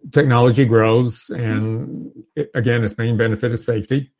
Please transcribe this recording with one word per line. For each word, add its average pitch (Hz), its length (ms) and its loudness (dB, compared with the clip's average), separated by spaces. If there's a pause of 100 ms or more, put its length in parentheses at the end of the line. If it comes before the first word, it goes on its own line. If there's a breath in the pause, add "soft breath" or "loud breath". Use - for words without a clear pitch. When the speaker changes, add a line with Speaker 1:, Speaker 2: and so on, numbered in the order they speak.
(120)
Speaker 1:
technology 127 540 4
grows, 113 640 2
Speaker 2:
Mm-hmm. 120 140 -8
Speaker 1:
and 110 680 -6 (240)
it, 147 200 -6
again, 120 280 0
its 104 140 -4
main 117 180 -2
benefit 113 360 -2
is 117 140 -6
safety. 127 540 -4